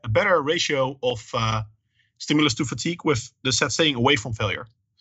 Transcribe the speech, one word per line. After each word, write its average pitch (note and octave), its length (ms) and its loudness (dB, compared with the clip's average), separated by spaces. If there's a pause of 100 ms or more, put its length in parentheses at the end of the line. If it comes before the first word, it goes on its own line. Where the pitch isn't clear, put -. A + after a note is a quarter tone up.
a A2+ 60 -8
better F3 320 4
ratio C#3 640 -2
of, B2 160 -2 (140)
uh, A2 280 0 (580)
stimulus D3+ 360 2
to D#3 100 -2
fatigue E3 400 -6
with C#3 260 0 (120)
the C3 80 0
set C3+ 200 0
staying D#3 240 2
away B2+ 200 4
from B2+ 180 -6
failure. F#2+ 320 -4 (360)